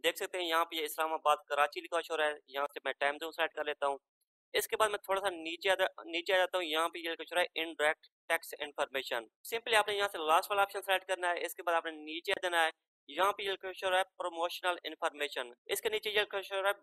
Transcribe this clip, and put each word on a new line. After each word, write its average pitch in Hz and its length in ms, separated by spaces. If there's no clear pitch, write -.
देख 170 140
सकते 190 200
हैं, 180 80
यहाँ 165 200
पे 165 120
ये 156 80
इस्लामाबाद 151 520
कराची 147 320
लिखा 165 200
शो 160 140
रहा 151 120
है, 151 100
यहाँ 139 180
से - 180
मैं 131 140
time 143 180
zone 160 140
select 160 240
कर 151 100
लेता 147 220
हूँ। 139 120
इसके 208 220
बाद 214 160
मैं 202 160
थोड़ा 196 140
सा 202 100
नीचे 165 380
आ 185 60
जा-, 185 140
नीचे 170 280
आ 185 40
जाता 185 200
हूँ। 180 80
यहाँ 156 220
पे 170 120
ये 165 100
लिखा 160 140
शो 165 120
रहा 175 80
है - 200
indirect 156 460
tax - 320
information, 131 640
simply 226 300
आपने 208 200
यहाँ 202 120
से 196 160
last 165 280
वाला 202 120
option 196 180
select 185 260
करना 180 220
है। 170 160
इसके 175 180
बाद 170 120
आपने 160 180
नीचे 156 380
आ 185 120
जाना 170 200
है, 160 80
यहाँ 180 240
पे 208 100
ये 196 80
लिखा 185 220
शो 190 160
रहा 185 100
है 190 60
promotional 175 680
information, 143 680
इसके 202 200
नीचे 214 200
ये 208 100
लिखा 202 240
शो 196 180
रहा 190 60
है 202 160